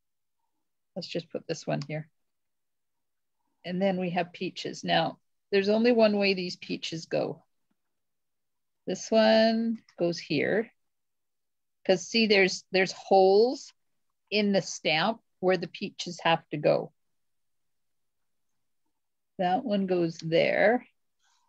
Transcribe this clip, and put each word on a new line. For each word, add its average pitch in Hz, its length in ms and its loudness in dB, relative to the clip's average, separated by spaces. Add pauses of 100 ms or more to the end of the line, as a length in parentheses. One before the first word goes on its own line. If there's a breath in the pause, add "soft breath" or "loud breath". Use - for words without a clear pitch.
(960)
Let's 180 120 -10
just - 220 -10
put - 160 -12
this 160 200 -8
one 160 200 -4
here. 156 220 -10 (1600)
And 180 160 -6
then 190 200 0
we 180 100 -2
have 175 220 -4
peaches. - 520 -10
Now, 170 340 0 (340)
there's 196 160 2
only 226 240 4
one 220 260 4
way 196 160 2
these 180 220 -6
peaches - 500 -10
go. - 380 -4 (1400)
This - 240 -6
one 220 680 2 (200)
goes 170 200 -2
here. 151 540 -2 (1120)
'Cause 185 220 0
see, 226 180 2
there's, 196 460 2
there's 185 200 0
holes 196 800 2 (580)
in 202 220 0
the 190 100 2
stamp 170 580 -4 (200)
where 185 160 2
the 180 120 -6
peaches - 520 -12
have 165 280 0
to - 80 -10
go. 147 360 0 (2500)
That 185 260 -2
one 202 220 -2
goes 175 320 -2
there. 165 680 2 (640)